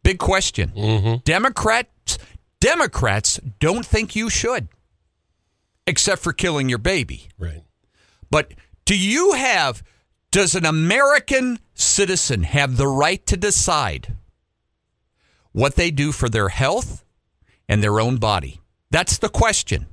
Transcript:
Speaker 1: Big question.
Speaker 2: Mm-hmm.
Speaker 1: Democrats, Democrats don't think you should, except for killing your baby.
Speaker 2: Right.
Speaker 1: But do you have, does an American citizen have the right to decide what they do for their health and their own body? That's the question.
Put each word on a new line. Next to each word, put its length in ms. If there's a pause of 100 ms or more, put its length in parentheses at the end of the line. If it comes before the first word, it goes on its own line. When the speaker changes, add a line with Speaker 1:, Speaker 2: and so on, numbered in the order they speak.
Speaker 1:
Big 160
question. 540
Speaker 2:
Mm-hmm. 420 (100)
Speaker 1:
Democrats, 920 (440)
Democrats 800 (180)
don't 260
think 300
you 140
should, 400 (1160)
except 360
for 100
killing 380
your 80
baby. 500 (100)
Speaker 2:
Right. 260 (680)
Speaker 1:
But 220 (320)
do 120
you 360
have, 500 (480)
does 240
an 100
American 920 (140)
citizen 680
have 340
the 100
right 380
to 100
decide 800 (1400)
what 240
they 160
do 220
for 160
their 180
health 560 (640)
and 160
their 160
own 160
body? 460 (280)
That's 280
the 100
question. 640